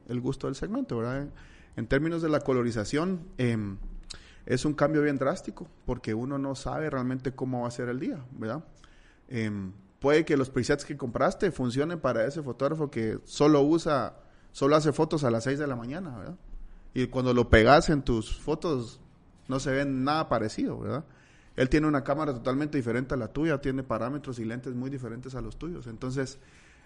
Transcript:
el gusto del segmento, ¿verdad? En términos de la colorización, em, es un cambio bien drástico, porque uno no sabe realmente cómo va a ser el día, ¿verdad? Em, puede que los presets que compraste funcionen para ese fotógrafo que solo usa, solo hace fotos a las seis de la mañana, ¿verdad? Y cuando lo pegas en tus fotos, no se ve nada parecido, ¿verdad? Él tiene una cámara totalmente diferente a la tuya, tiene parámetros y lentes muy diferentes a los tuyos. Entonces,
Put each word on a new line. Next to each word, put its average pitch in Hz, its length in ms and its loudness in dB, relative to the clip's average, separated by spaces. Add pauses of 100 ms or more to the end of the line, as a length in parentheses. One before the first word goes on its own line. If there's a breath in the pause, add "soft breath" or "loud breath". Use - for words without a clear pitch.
el 123 120 -4
gusto 131 260 -4
del 139 80 -4
segmento, 208 440 -4
¿verdad? 131 300 -4 (480 loud breath)
En 110 100 -4
términos 165 360 2
de 165 60 0
la 147 120 2
colorización, 131 800 0 (180)
em, 110 400 0 (680 loud breath)
es 127 180 0
un 151 100 0
cambio 147 280 2
bien 143 160 2
drástico, 160 480 -4 (180)
porque 120 300 -2
uno 131 240 -2
no 139 160 -4
sabe 131 340 -4
realmente 131 460 -2
cómo 127 280 -2
va 120 60 -2
a 120 40 -6
ser 123 160 -4
el 123 100 -2
día, 170 340 -6
¿verdad? 113 320 -6 (640 soft breath)
Em, 104 440 -4 (260)
puede 151 260 6
que 156 120 2
los 131 140 2
presets 147 340 0
que 147 120 -10
compraste 139 540 0
funcionen 139 500 -2
para 113 260 2
ese 147 160 -4
fotógrafo 139 480 -2
que 110 340 -2
solo 147 380 6
usa, 151 520 2 (380 soft breath)
solo 143 240 4
hace 151 160 4
fotos 156 320 0
a 120 60 4
las 113 140 2
seis 139 140 0
de 151 80 -2
la 135 80 -2
mañana, 127 420 -8
¿verdad? 131 200 -12 (580 soft breath)
Y 127 140 0
cuando 127 260 2
lo 120 160 4
pegas 127 400 10
en 143 120 2
tus 113 360 -2
fotos, 143 640 -2 (480)
no 131 100 0
se 139 140 -2
ve 139 120 2
nada 143 440 0
parecido, 117 500 -2
¿verdad? 113 260 -6 (520 soft breath)
Él 131 120 4
tiene 156 200 4
una 135 160 2
cámara 147 280 0
totalmente 131 460 -2
diferente 123 360 0
a - 20 0
la 113 120 -4
tuya, 147 320 0
tiene 135 220 -2
parámetros 123 560 -4
y 113 60 -6
lentes 123 300 -6
muy 127 160 -6
diferentes 127 440 -10
a 127 60 -6
los 107 180 -8
tuyos. 151 280 -8
Entonces, 127 520 -4 (480 soft breath)